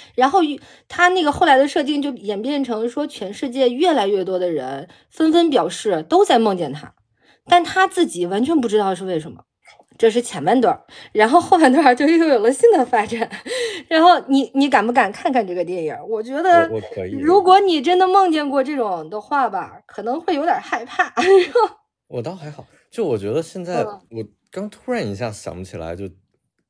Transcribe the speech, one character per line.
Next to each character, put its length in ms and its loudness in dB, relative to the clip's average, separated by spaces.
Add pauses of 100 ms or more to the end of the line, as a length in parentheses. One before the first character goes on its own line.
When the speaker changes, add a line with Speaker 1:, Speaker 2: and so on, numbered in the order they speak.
(140)
Speaker 1:
然 160 2
后 100 2 (460)
他 220 2
那 140 0
个 100 0
后 140 0
来 100 6
的 100 4
设 160 -2
定 180 -4
就 120 -4
演 280 -8
变 220 -4
成 260 -4
说， 180 -6
全 260 -12
世 180 -8
界 200 0
越 220 0
来 140 0
越 160 0
多 160 -4
的 120 -2
人 380 -8 (220)
纷 220 0
纷 180 4
表 180 2
示 340 -4
都 220 2
在 140 4
梦 180 0
见 160 -6
他， 220 -16 (520)
但 180 4
他 240 0
自 180 0
己 200 -6
完 180 -2
全 160 0
不 80 -2
知 100 2
道 160 0
是 120 -10
为 120 -4
什 140 -12
么。 120 -20 (520)
这 140 4
是 120 0
前 220 -8
半 160 2
段 120 2
儿， 120 -8 (280)
然 160 4
后 120 6
后 180 2
半 140 6
段 120 4
儿 100 6
就 120 0
又 200 4
有 140 4
了 120 2
新 180 4
的 140 4
发 200 -2
展。 240 -6 (260)
<laughs> 340 -6
然 120 2
后 280 6
你， 260 0
你 140 2
敢 180 2
不 60 -2
敢 180 2
看 220 -4
看 120 0
这 100 -8
个 100 -4
电 180 -8
影 100 -4
儿？ 120 -14
我 180 -6
觉 180 -8
得 300 4
Speaker 2:
我， 60 -6
我 40 -6 (140)
可 120 -8
以。 120 -8
Speaker 1:
如 240 4
果 160 8
你 220 2
真 180 2
的 80 4
梦 240 4
见 180 -2
过 140 -2
这 140 -6
种 340 -4
的 100 -10
话 280 -2
吧， 380 -10
可 160 -16
能 180 -6
会 140 -4
有 100 -4
点 100 0
儿 60 -6
害 240 -8
怕。 280 -6 (500)
<laughs> 440 -8
Speaker 2:
我 160 -8
倒 140 -10
还 140 -16
好， 140 -20 (260)
就 160 -6
我 120 -2
觉 140 -6
得 100 -2
现 220 -12
在， 180 -4
Speaker 1:
嗯。 180 -10 (100)
Speaker 2:
我 140 -10 (280)
刚 180 -10
突 220 -10
然 120 -4
一 100 -6
下 180 -8
想 240 -12
不 80 -12
起 120 -16
来， 200 -10
就 120 -10 (600)